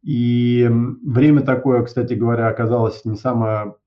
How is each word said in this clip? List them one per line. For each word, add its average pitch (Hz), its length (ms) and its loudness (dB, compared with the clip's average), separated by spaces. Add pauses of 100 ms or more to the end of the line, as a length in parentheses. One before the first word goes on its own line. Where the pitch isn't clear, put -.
И, 120 640 2
м, 117 340 0
время 143 380 4
такое, 127 420 0
кстати 120 300 -4
говоря, 117 360 0
оказалось 113 580 -2
не 107 100 -4
самое 110 580 -4 (120)